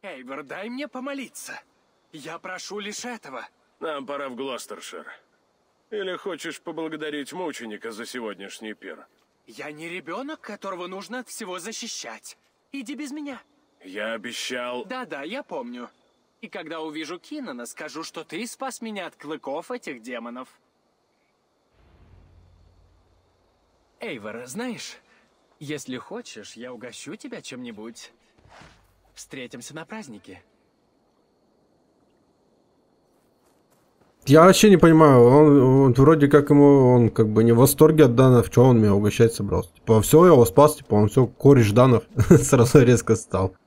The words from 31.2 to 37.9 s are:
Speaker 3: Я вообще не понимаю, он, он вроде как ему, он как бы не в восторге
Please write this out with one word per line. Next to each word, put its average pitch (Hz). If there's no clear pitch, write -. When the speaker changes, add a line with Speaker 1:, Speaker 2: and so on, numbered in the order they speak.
Speaker 3:
Я 156
вообще 190
не 190
понимаю, 156
он, 143
он 127
вроде 143
как 143
ему, 143
он 120
как 107
бы 113
не 117
в 117
восторге 151